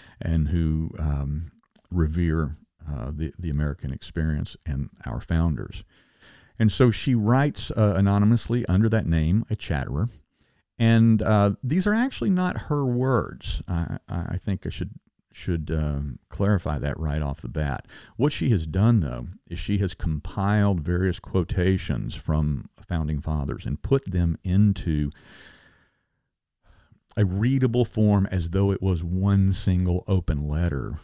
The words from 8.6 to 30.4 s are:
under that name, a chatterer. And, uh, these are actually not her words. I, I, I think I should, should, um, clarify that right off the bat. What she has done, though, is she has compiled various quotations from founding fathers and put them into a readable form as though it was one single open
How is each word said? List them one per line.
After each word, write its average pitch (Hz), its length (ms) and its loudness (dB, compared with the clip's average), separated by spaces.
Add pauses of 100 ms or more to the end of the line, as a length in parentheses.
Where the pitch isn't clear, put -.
under 101 220 4
that 107 180 0
name, 80 440 2
a 107 60 -2
chatterer. 73 520 -4 (680)
And, 113 420 6
uh, 101 320 4 (100)
these 165 240 0
are 208 80 2
actually 233 360 0
not 185 260 0 (120)
her 147 180 0
words. 123 840 0
I, 85 300 -2 (100)
I, - 100 -4 (120)
I 90 80 -2
think - 280 -4
I - 40 -2
should, 90 220 -8 (400)
should, 82 380 -4
um, 73 480 -2 (100)
clarify 92 500 0
that 71 200 -4
right 76 240 -2
off 69 200 -6
the - 60 -10
bat. 73 380 -4 (300)
What 143 160 0
she 156 180 -2
has 82 160 2
done, 101 340 4
though, 62 280 -4 (180)
is 85 120 -10
she 101 200 -2
has 95 160 -2
compiled 98 880 0
various 87 400 0
quotations 92 960 0
from 76 540 -2 (200)
founding 78 320 -2
fathers 73 460 -4
and - 140 -4
put - 300 -2
them 85 320 0
into 87 680 2 (2000)
a 107 80 4
readable 120 600 2
form 104 460 2
as 85 200 -2
though 98 220 2
it - 100 -2
was 87 220 0
one 95 480 2
single 90 560 2
open 80 400 0